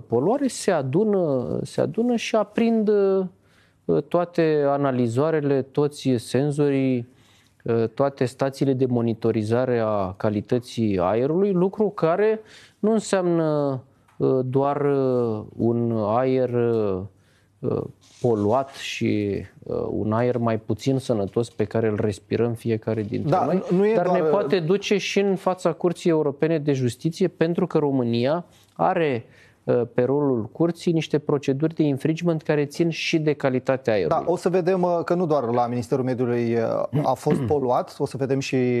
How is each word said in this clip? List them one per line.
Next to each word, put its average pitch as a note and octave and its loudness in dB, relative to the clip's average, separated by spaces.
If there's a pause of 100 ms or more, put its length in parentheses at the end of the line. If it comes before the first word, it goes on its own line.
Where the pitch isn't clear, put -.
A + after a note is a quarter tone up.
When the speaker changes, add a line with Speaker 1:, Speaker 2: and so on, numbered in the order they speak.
Speaker 1:
poluare, G#3 0
se - -4
adună, D3+ 0
se - -4
adună A3 0
și - -2
aprind, A3 0
uh, G3 2 (800)
toate E3 0
analizoarele, C#3 2
toți D3 -2
senzorii, C3+ 0 (560)
uh, A2+ 0
toate C#3 0
stațiile C3+ 0
de C3 0
monitorizare A#2 0
a G2 -2
calității G#2+ -2
aerului, C3+ 2
lucru F#3+ 0
care G3+ 0 (400)
nu G#3 2
înseamnă, E3 0 (360)
uh, C3+ 2
doar, C#3 0
uh, B2 0 (140)
un A#2 0 (140)
aer, B2+ 0
uh, A2+ 0 (580)
uh, - -4 (380)
poluat A#2 0
și, G#2 -4 (200)
uh, E2 -6
un G2+ -4
aer A#2+ 0
mai A2+ 0
puțin C3+ -2
sănătos A2+ -2
pe - -4
care A2+ 0
îl G#2+ 0
respirăm G#2+ -2
fiecare A2 -4
dintre G#2 -4
Speaker 2:
Da, F3 2
Speaker 1:
noi, F3+ 0
Speaker 2:
nu F#3 2
e A3 2
Speaker 1:
dar F3 2
ne F#3 2
Speaker 2:
doar, D#3 2
Speaker 1:
poate F#3+ 2
duce G3 0
și - -2
în G3 2
fața F#3 0
Curții F3 0
Europene D#3 2
de D3 0
Justiție, C3+ 0
pentru E3 0
că - 0
România C#3 0 (280)
are, E3 0 (380)
uh, B2 2 (120)
pe B2 2
rolul C3 2
curții E3+ 0
niște D#3 0
proceduri D3 -2
de D#3+ 0
infringement D#3+ 0
care D3 0
țin E3+ -2
și D#3+ -2
de D3+ 0
calitatea B2+ 0
aerului. G2+ 2
Speaker 2:
Da, E3 0
o F3+ 0
să F3+ -2
vedem, F3+ 0
uh, F3 0
că - 0
nu F3+ 0
doar D3 0
la A#2+ 0
Ministerul B2 -2
Mediului, A#2+ 0
uh, A2+ -2
a - 0
fost D3+ 0
<clears throat> - 0
poluat, C#3 -2
o D3 -4
să - -6
vedem C3+ -2
și C3+ -4 (240)